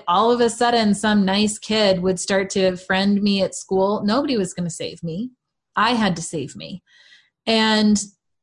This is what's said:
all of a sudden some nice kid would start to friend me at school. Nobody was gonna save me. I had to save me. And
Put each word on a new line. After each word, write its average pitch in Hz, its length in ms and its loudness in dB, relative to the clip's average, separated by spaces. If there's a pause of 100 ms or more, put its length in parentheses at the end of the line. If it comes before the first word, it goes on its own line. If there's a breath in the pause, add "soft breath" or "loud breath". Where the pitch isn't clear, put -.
all 202 240 2
of 240 120 2
a 233 80 2
sudden 226 440 2
some 208 300 2
nice 208 340 0
kid 202 440 0
would 185 180 -2
start 196 300 -2
to 185 260 0
friend 196 460 0
me 202 200 2
at - 120 -2
school. 196 500 -2
Nobody 254 320 0
was 185 160 -2
gonna 175 160 -6
save - 340 -12
me. 180 280 -8 (460)
I 214 180 2
had 196 220 0
to 165 60 -8
save - 340 -8
me. 180 260 -14 (640 soft breath)
And 214 560 2 (400)